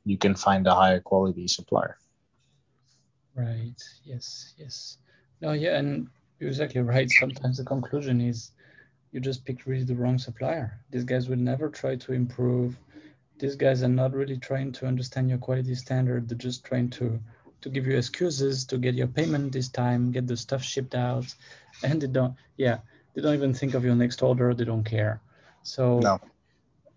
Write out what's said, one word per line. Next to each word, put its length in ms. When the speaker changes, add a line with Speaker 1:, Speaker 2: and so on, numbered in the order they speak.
Speaker 1:
you 140
can 180
find 320
a 80
higher 240
quality 480
supplier. 500
Speaker 2:
Right. 460
Yes. 540
Yes. 400
No, 140
yeah, 240
and 320
you're 80
exactly 320
right. 280
Sometimes 480
the 60
conclusion 560
is 320
you 80
just 240
picked 200
really 200
the 100
wrong 220
supplier. 600
These 140
guys 240
will 80
never 320
try 260
to 160
improve. 680
These 180
guys 280
are 40
not 240
really 260
trying 360
to 120
understand 440
your 80
quality 360
standard. 540
They're 100
just 280
trying 240
to, 280
to 80
give 180
you 80
excuses 680
to 120
get 180
your 120
payment 460
this 160
time, 420
get 160
the 80
stuff 260
shipped 320
out, 400
and 180
they 60
don't, 280
yeah, 220
they 80
don't 140
even 180
think 220
of 100
your 100
next 260
order. 320
They 120
don't 180
care. 380
So 360
Speaker 1:
No. 200